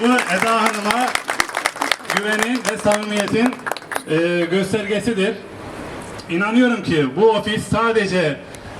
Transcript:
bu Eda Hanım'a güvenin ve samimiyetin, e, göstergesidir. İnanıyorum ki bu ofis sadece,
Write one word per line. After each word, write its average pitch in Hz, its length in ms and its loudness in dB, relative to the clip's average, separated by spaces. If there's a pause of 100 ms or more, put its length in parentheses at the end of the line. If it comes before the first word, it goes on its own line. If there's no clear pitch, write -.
bu 226 40 2
Eda 226 560 2
Hanım'a 220 460 0 (1080)
güvenin 214 460 0 (100)
ve 220 60 -4
samimiyetin, 214 800 2 (540)
e, 170 360 2
göstergesidir. 202 880 0 (960)
İnanıyorum 220 540 2
ki 160 220 2 (100)
bu 214 160 6
ofis 208 360 0
sadece, 202 720 2 (420)